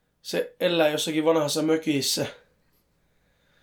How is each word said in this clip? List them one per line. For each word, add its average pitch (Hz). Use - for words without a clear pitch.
se -
elää 165
jossakin 151
vanhassa 156
mökissä. 156